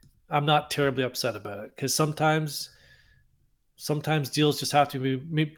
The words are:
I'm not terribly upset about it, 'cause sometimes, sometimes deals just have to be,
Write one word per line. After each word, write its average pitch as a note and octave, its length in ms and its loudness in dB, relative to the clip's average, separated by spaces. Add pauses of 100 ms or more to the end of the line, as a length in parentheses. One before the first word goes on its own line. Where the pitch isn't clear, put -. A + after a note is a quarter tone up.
(300)
I'm D3 160 0
not D3+ 260 2
terribly C3+ 320 0
upset B2 320 -4
about G2+ 280 -10
it, - 140 -18
'cause C3+ 160 -2
sometimes, D#3 800 0 (1040)
sometimes D3+ 540 -2
deals D3 300 2
just - 120 -4
have C#3+ 180 6
to C3+ 100 -6
be, C#3+ 460 -2 (120)